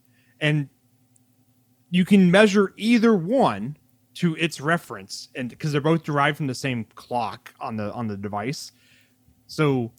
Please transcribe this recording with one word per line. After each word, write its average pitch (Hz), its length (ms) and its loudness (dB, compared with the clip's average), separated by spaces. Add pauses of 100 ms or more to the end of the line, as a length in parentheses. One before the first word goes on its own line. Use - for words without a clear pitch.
(400)
And 151 280 -2 (1200)
you 180 140 2
can 185 260 6
measure 196 460 4
either 226 380 4
one 156 640 0 (380)
to 170 220 0
its 160 240 -4
reference, 135 720 -6
and 123 240 -10
'cause 156 140 -4
they're 143 80 0
both 156 240 0
derived 147 340 0
from 156 80 -6
the 127 80 -4
same 123 300 -6 (100)
clock 113 680 -8
on 127 160 -8
the, 104 160 -6
on 117 160 -8
the 104 80 -8
device. 104 560 -8 (760)
So 135 520 -2